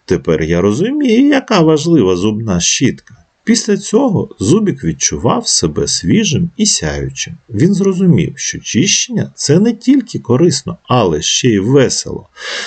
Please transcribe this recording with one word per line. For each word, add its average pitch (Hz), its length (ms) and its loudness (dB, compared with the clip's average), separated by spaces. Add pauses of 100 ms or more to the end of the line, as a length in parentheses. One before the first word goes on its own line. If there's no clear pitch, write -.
«Тепер 85 380 0
я 82 180 0
розумію, 233 680 2
яка 262 320 2
важлива 156 560 2
зубна 107 440 -2
щітка». - 540 -2 (300)
Після 220 320 0
цього 196 520 0 (100)
зубик 175 460 0
відчував 80 640 -2
себе 71 380 -2
свіжим 117 680 0
і 214 100 0
сяючим. 73 680 -4 (160)
Він 151 240 2
зрозумів, 175 640 2
що - 220 -8
чищення — - 760 -2
це 151 240 2
не 226 140 2
тільки 247 460 0
корисно, - 600 0 (100)
але 98 340 0
ще - 260 -2
й 107 100 2
весело. 120 680 0 (380)